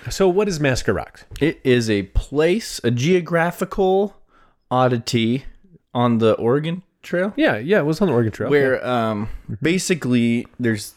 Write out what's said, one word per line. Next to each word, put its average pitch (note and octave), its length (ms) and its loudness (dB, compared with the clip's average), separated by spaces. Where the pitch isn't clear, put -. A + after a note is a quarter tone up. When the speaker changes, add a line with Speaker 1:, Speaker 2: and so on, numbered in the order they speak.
Speaker 1:
So G3 180 0
what G3 200 2
is F3 120 -4
Massacre B2+ 340 0
Rocks? - 300 -8
Speaker 2:
It D3+ 240 0
is B2 240 2
a G#2 140 2
place, - 680 -2
a A#2+ 60 0
geographical F3 1300 0
oddity B2 720 0
on A#2+ 240 2
the A2 160 4
Oregon D3+ 500 -2
Trail. F#3 340 -2
Speaker 1:
Yeah, C4 200 2
yeah, D#3 220 0
it D3+ 60 0
was D#3 160 0
on G3+ 60 2
the D3+ 60 2
Oregon A#2 180 2
Trail. - 180 -6
Speaker 2:
Where, C#3 320 2
Speaker 1:
Yeah. A#2 300 -2
Speaker 2:
um, G#2+ 180 -4
basically B2+ 840 0
there's A2+ 380 -2